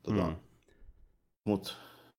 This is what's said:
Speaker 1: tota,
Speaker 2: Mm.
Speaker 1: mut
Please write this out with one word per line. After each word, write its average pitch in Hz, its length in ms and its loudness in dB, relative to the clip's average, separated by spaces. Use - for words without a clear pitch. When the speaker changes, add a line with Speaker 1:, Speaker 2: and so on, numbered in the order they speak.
Speaker 1:
tota, 104 240 2
Speaker 2:
Mm. 82 100 -2
Speaker 1:
mut 104 320 2